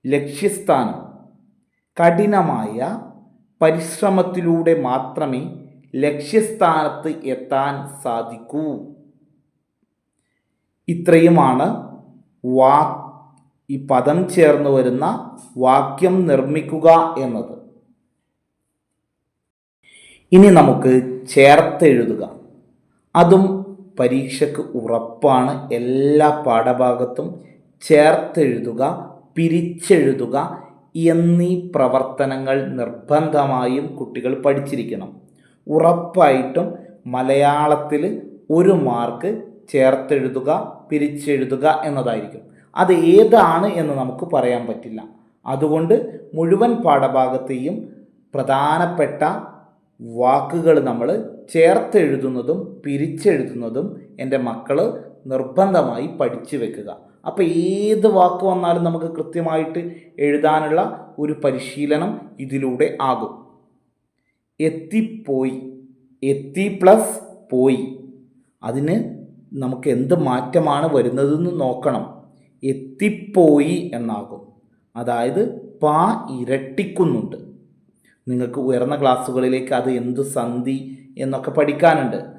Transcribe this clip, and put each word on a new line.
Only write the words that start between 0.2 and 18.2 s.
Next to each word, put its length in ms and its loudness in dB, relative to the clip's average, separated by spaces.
കഠിനമായ 800 0
പരിശ്രമത്തിലൂടെ 1080 0
മാത്രമേ 560 -6
ലക്ഷ്യസ്ഥാനത്ത് 1040 0
എത്താൻ 400 -2
സാധിക്കൂ. 600 -6
ഇത്രയുമാണ് 720 4
വാ-, 380 4
ഈ 20 -6
പദം 280 2
ചേർന്ന് 420 4
വരുന്ന 300 0
വാക്യം 520 2
നിർമ്മിക്കുക 580 0
എന്നത്. 300 -8